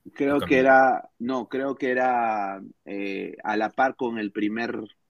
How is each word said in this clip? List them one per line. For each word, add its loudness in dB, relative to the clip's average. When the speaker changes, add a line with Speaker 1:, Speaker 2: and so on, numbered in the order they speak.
Speaker 1:
Creo 0
Speaker 2:
de 2
Speaker 1:
que -4
Speaker 2:
camino? 4
Speaker 1:
era, 6
no, -4
creo -4
que -2
era, 0
eh, -6
a -2
la 0
par 0
con -4
el -4
primer -4